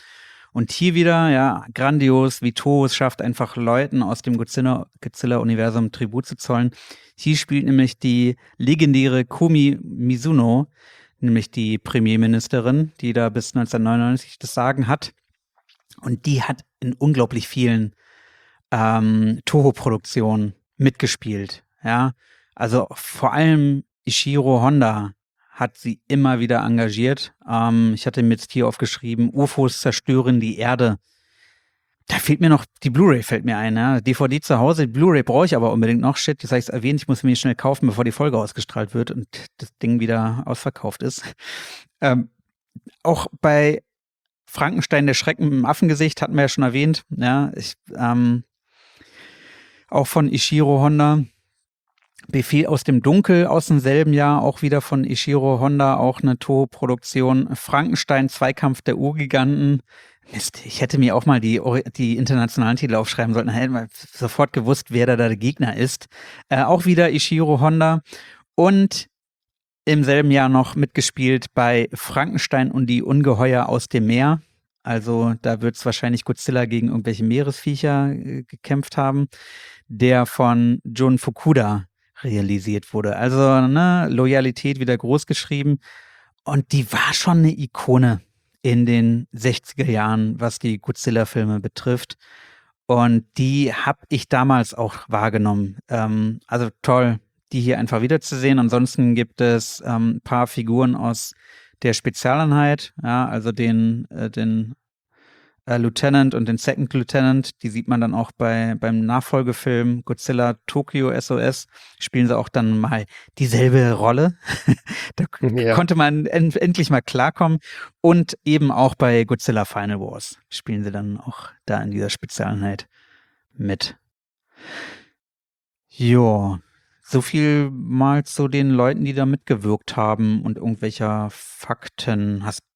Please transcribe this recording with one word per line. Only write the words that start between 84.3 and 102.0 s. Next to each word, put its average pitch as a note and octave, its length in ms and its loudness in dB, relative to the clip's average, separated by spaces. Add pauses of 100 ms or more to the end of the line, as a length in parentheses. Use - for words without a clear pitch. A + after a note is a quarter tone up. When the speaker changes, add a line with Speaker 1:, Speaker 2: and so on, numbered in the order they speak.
Speaker 1:
wieder B2 180 0
groß B2+ 300 0
geschrieben. C#3+ 540 -2 (640)
Und C#3 260 -2
die C3+ 220 0
war - 200 0
schon E3+ 260 2
eine D#3 120 6
Ikone B2+ 680 0 (420)
in A#2+ 240 2
den A#2 460 2
sechziger B2+ 540 -4
Jahren, A2 520 0
was A#2 220 -4
die A2 180 -4
Godzilla-Filme A2 800 -2
betrifft. - 600 -6 (680)
Und A#2+ 380 4 (120)
die C3+ 380 0
hab - 360 -4
ich C#3 180 -4
damals B2+ 460 2
auch A2 240 -6 (100)
wahrgenommen. G#2 720 0 (100)
Ähm, A2 580 -2
also A#2+ 220 -2 (140)
toll, B2 360 2 (340)
die C3 80 -2
hier B2 180 0
einfach A2+ 220 -2
wiederzusehen. C3+ 600 0
Ansonsten A#2+ 560 2
gibt A#2+ 240 -4
es, A#2+ 440 0
ähm, A2+ 320 -2
ein - 40 -10
paar B2 260 -2
Figuren B2 480 0
aus - 380 -6 (500)
der A#2 120 0
Spezialeinheit, D3 960 0 (100)